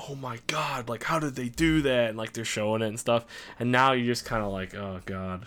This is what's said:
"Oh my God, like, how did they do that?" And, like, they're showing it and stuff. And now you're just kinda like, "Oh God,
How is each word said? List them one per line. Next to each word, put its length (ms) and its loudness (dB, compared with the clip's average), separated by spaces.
"Oh 60 -8
my 320 -10
God, 420 -2
like, 140 -6
how 160 0
did 160 -2
they 140 -4
do 340 4
that?" 280 4
And, 60 -6
like, 180 -6
they're 100 -6
showing 380 0
it 40 0
and 140 -4
stuff. 260 2
And 140 2
now 200 8
you're 140 2
just 220 0
kinda 180 0
like, 300 -6
"Oh 300 -8
God, 400 -6